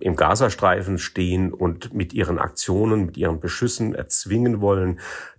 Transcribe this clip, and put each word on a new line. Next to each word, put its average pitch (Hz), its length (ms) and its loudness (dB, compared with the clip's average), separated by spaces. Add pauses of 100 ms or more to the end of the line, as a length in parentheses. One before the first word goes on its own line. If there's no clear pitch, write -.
im 87 160 0
Gazastreifen 95 840 2
stehen 92 540 0
und 87 400 -4
mit 95 220 -4
ihren 87 240 0
Aktionen, 104 640 0
mit 82 140 -6
ihren 82 200 0
Beschüssen - 560 -2
erzwingen 113 680 0
wollen, 95 360 2 (400)